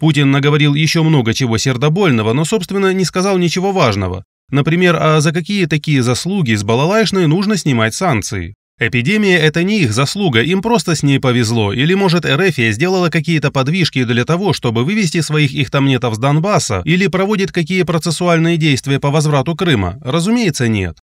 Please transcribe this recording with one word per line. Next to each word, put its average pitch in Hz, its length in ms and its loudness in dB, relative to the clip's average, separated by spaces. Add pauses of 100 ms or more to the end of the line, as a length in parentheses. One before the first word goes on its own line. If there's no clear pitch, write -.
Путин 147 300 2
наговорил 147 420 2
еще 160 320 0
много 135 300 2
чего 113 240 0
сердобольного, 135 760 0
но, 151 140 0
собственно, 190 480 -2
не 185 100 0
сказал 185 320 0
ничего 180 340 0
важного. 101 540 -2 (260)
Например, 165 480 2
а 156 220 2
за 151 100 0
какие 180 360 -2
такие 151 360 0
заслуги 127 520 -2
с 101 80 -2
балалайшной 170 640 0
нужно 190 320 0
снимать 113 340 0
санкции? 104 600 -4 (240)
Эпидемия — 180 600 2
это 156 240 0
не 208 180 0
их 120 120 2
заслуга, 139 480 0
им 175 220 0
просто 214 320 0
с - 80 -2
ней 139 180 2
повезло, 117 540 0
или, 143 180 0
может, 185 320 2
Р 135 160 0
Ф 185 160 0 (160)
сделала 175 380 0
какие-то 151 400 0
подвижки 139 540 0
для 120 200 0
того, 175 300 0
чтобы 120 320 -2
вывести 190 340 0
своих 151 320 0
ихтомнетов 135 640 0
с 107 40 -6
Донбасса, 143 680 0
или 185 200 2
проводит 190 460 -2
какие 180 300 -2
процессуальные 170 720 0
действия 139 440 0
по 147 100 0
возврату 147 440 0
Крыма? 104 480 0
Разумеется, 170 640 0
нет. 98 300 -2 (180)